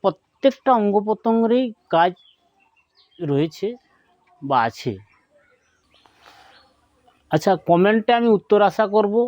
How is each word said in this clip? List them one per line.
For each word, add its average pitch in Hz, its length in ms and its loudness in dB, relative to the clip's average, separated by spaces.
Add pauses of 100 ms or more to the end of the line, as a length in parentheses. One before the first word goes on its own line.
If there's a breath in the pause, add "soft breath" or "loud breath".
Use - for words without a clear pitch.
প্রত্যেকটা - 760 -2
অঙ্গ 202 160 0 (120)
প্রত্যঙ্গেরই 226 580 0 (300)
কাজ 175 180 2 (1040)
রয়েছে 156 500 -4 (760)
বা 139 220 -2
আছে। 117 280 -6 (2500 soft breath)
আচ্ছা, 156 220 0 (160)
কমেন্টে 208 500 2
আমি 233 100 0
উত্তর 208 340 2
আশা 202 220 0 (100)
করব 208 200 0 (120)